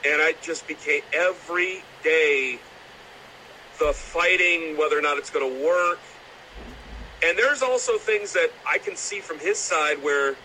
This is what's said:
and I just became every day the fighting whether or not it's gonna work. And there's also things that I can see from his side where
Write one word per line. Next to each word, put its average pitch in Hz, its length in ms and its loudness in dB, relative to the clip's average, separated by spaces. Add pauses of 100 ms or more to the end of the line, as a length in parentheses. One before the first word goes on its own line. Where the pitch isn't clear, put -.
and 147 160 2
I 156 220 4
just 165 260 -8
became 147 320 -2 (140)
every 180 680 -2 (200)
day 143 560 2 (1200)
the 147 160 2
fighting 170 840 2
whether 151 220 2
or 147 40 0
not 147 140 0
it's - 140 -8
gonna 135 320 -2
work. 254 360 2 (1300)
And 170 140 2
there's 269 240 2
also 254 340 2
things 208 380 -2
that 165 160 2 (180)
I - 80 0
can 185 200 -4
see 202 240 -8
from 156 180 -10
his 190 180 0
side 151 460 0
where 139 420 2